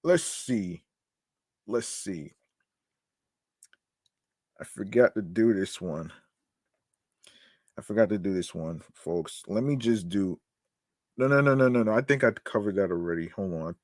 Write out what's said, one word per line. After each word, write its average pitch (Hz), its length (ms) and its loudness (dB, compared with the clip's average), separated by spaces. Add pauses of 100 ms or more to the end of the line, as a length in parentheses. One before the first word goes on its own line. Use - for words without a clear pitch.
let's 170 200 4
see. 95 600 -6 (840)
Let's 113 200 -4
see. 80 460 -10 (2250)
I - 40 -14
forgot 117 520 2
to 110 60 -2
do 107 320 2
this 95 280 -4
one. 82 300 -8 (1700)
I - 40 -12
forgot 107 280 2
to 104 80 0
do 95 160 -2
this 90 200 -4
one, 82 280 -8 (120)
folks. - 540 -6
Let 107 160 -2
me 143 120 0
just 113 340 0
do, 95 300 -2 (760)
no, 127 100 2
no, 139 140 6
no, 139 140 4
no, 131 120 6
no, 123 160 4
no. 110 80 2
I 113 100 4
think 135 220 2
I 120 80 6
covered 104 440 -4
that 95 160 2
already. 85 380 -2
Hold 95 240 -6
on. 82 300 -6